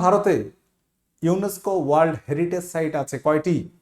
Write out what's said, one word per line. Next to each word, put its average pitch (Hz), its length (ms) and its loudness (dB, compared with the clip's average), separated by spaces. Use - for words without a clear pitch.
ভারতে 202 320 4
ইউনেস্কো 196 460 -2
ওয়ার্ল্ড 156 300 4
হেরিটেজ 175 460 -2
সাইট 160 200 -2
আছে 135 140 -8
কয়টি? 151 300 2